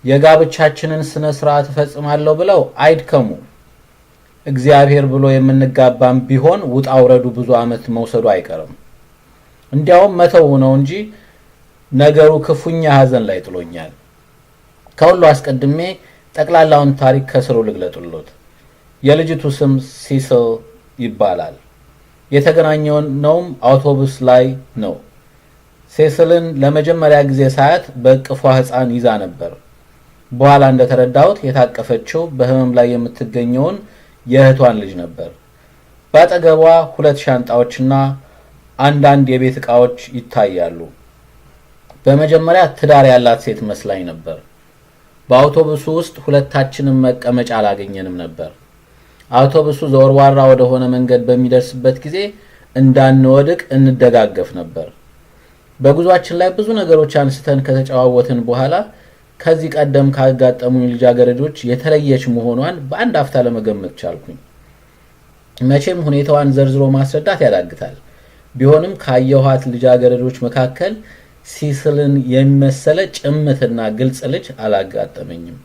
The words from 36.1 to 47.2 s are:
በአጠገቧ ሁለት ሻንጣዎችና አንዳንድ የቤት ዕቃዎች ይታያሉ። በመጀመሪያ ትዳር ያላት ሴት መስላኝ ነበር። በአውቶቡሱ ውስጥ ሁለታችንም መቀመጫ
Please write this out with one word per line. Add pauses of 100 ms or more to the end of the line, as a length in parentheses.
በአጠገቧ (280)
ሁለት
ሻንጣዎችና (840)
አንዳንድ
የቤት
ዕቃዎች (160)
ይታያሉ። (1200)
በመጀመሪያ
ትዳር
ያላት
ሴት
መስላኝ
ነበር። (920)
በአውቶቡሱ
ውስጥ
ሁለታችንም
መቀመጫ